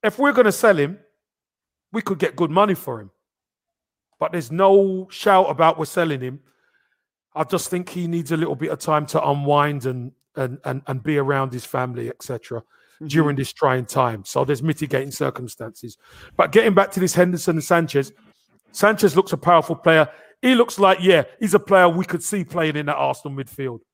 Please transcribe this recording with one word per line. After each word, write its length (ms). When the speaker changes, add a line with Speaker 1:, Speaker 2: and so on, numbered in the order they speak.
Speaker 1:
If 160
we're 140
gonna 180
sell 260
him, 220
we 100
could 180
get 160
good 160
money 240
for 260
him. 100
But 120
there's 200
no 580
shout 400
about 280
we're 80
selling 360
him. 180
I 80
just 260
think 200
he 180
needs 240
a 60
little 180
bit 160
of 80
time 280
to 220
unwind 560
and, 260
and, 280
and, 240
and 160
be 140
around 360
his 120
family, 440
et 140
cetera, 380
Speaker 2:
Mm-hmm. 120
Speaker 1:
during 280
this 160
trying 340
time. 380
So 220
there's 180
mitigating 480
circumstances. 880
But 160
getting 200
back 180
to 100
this 120
Henderson 440
and 60
Sanchez, 500
Sanchez 460
looks 160
a 40
powerful 380
player. 320
He 140
looks 240
like, 220
yeah, 220
he's 120
a 60
player 300
we 160
could 180
see 220
playing 320
in 80
that 100
Arsenal 420
midfield. 420